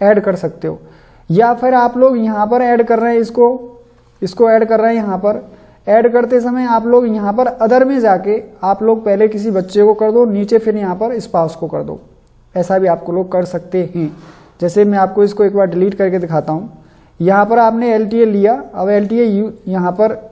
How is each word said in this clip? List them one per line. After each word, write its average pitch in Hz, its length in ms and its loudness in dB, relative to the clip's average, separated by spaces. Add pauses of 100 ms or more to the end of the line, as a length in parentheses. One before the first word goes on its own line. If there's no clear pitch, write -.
ऐड 202 180 4
कर 190 160 -2
सकते 160 320 -8
हो, 156 100 -8 (520)
या 226 240 4
फिर 254 200 0
आप 240 240 2
लोग 254 200 4
यहाँ 220 280 -2
पर 247 160 0
ऐड 240 240 2
कर 233 120 2
रहे 233 160 0
हैं 233 60 2
इसको, 240 580 0 (440)
इसको 226 280 2
ऐड 220 140 4
कर 220 160 2
रहे 226 140 2
हैं 226 80 -2
यहाँ 196 160 -4
पर। 208 240 -2 (460)
ऐड 233 240 4
करते 247 280 2
समय 247 240 -4
आप 226 220 0
लोग 240 200 4
यहाँ 208 260 -2
पर 247 160 0 (140)
other 254 240 4
में 269 140 -2
जाके 208 420 0 (220)
आप 202 180 -2
लोग 220 220 0
पहले 208 240 2
किसी 214 220 -6
बच्चे 190 320 0
को 214 120 4
कर 214 180 0
दो, 240 120 4
नीचे 208 340 0
फिर 220 180 -2
यहाँ 196 180 -4
पर 226 260 -4
spouse 165 360 -4
को 165 120 -8
कर 147 140 -6
दो, 147 180 -12 (540)
ऐसा 185 240 0
भी 190 80 2
आप 170 240 0
लोग 180 220 -4
कर 180 120 0
सकते 175 380 -6 (120)
हैं। 160 160 -4 (500)
जैसे 175 240 2
मैं 202 140 2
आपको 196 260 2
इसको 202 200 0
एक 196 120 0
बार 196 100 2
delete 180 280 0
करके 190 240 0
दिखाता 160 340 -4
हूँ। 190 320 -10 (360)
यहाँ 196 260 2
पर 233 120 2
आपने 233 360 2
एलटीए 220 300 0
लिया, 214 380 2 (120)
अब 190 160 -2
एलटीए 208 340 0
यू-, 214 280 -2 (160)
यहाँ 180 240 -2
पर 214 260 0 (140)